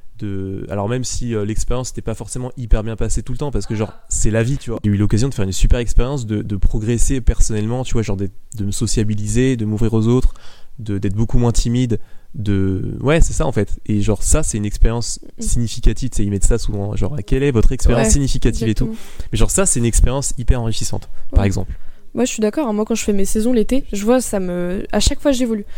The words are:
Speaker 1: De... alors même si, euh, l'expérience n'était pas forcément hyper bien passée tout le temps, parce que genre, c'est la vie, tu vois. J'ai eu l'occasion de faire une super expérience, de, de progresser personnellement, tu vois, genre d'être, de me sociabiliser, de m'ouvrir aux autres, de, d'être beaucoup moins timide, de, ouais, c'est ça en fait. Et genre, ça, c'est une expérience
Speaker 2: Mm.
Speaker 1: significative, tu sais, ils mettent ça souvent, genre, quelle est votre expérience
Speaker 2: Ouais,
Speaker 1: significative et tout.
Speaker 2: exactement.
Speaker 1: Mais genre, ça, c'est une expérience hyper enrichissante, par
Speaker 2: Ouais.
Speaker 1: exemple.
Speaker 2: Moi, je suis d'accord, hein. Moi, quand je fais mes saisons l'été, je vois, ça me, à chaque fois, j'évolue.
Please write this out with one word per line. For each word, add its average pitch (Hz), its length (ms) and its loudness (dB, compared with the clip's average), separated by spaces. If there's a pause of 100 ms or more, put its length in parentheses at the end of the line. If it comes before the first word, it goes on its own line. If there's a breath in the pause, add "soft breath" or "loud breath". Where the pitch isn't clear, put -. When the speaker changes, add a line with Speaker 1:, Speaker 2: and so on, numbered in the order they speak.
(200)
Speaker 1:
De... 98 500 -6
alors 101 180 -4
même 123 160 -4
si, 120 300 -4
euh, 104 120 -2
l'expérience 120 460 -2
n'était - 120 -10
pas 113 100 -6
forcément 123 420 -10
hyper 113 280 2
bien 110 120 -6
passée 110 280 0
tout - 80 -8
le 117 80 -4
temps, 147 100 -4
parce 110 160 -4
que - 80 -6
genre, 104 200 -4 (140)
c'est - 220 0
la 110 140 2
vie, 135 160 -2
tu - 100 -10
vois. 110 140 -6
J'ai 104 80 2
eu 98 60 2
l'occasion 104 320 2
de 127 40 -6
faire 101 120 -2
une 95 60 -2
super - 280 4
expérience, 120 480 2
de, 107 160 -2
de 98 140 -4
progresser 117 640 2
personnellement, 117 640 2
tu - 100 -4
vois, 117 100 2
genre 101 140 -2
d'être, 98 160 -4 (220)
de 101 100 -6
me 101 60 -2
sociabiliser, 107 840 0
de 110 80 -4
m'ouvrir 107 300 0
aux 110 120 2
autres, 123 280 2 (420 loud breath)
de, 101 220 -6
d'être 98 160 -2
beaucoup 113 240 2
moins 120 120 4
timide, 117 480 2 (360 soft breath)
de, 98 640 -2
ouais, 143 200 2
c'est - 120 4
ça - 140 0
en - 40 0
fait. - 360 0
Et 104 140 0
genre, 101 200 2
ça, - 220 4
c'est - 140 -2
une 104 80 -4
expérience 113 540 2 (200)
Speaker 2:
Mm. - 20 -12
Speaker 1:
significative, 120 680 0
tu - 60 -4
sais, 113 60 4
ils 101 60 0
mettent 101 160 0
ça 120 140 4
souvent, 104 360 -4
genre, 107 300 0
quelle 131 180 0
est 143 80 2
votre 110 200 6
expérience 117 340 2
Speaker 2:
Ouais, 214 60 2
Speaker 1:
significative 123 560 2
et 107 80 0
tout. - 100 0
Speaker 2:
exactement. - 460 -8
Speaker 1:
Mais 113 80 -2
genre, - 120 6
ça, 196 140 0
c'est - 140 0
une 117 60 0
expérience 123 520 2
hyper 123 240 4
enrichissante, 107 480 -2 (220 soft breath)
par 101 100 4
Speaker 2:
Ouais. 101 60 4
Speaker 1:
exemple. - 240 -2 (420 soft breath)
Speaker 2:
Moi, 233 120 0
je 254 80 -2
suis - 80 -8
d'accord, 214 260 -2
hein. 214 60 -2
Moi, 208 100 -2
quand 220 100 -4
je - 120 -2
fais 208 80 0
mes 196 100 4
saisons 220 300 2
l'été, 220 400 2
je 202 100 -4
vois, 247 160 4
ça 220 220 -4
me, 180 500 -4
à 214 80 0
chaque - 220 2
fois, 294 100 2
j'évolue. 226 320 -2 (140 loud breath)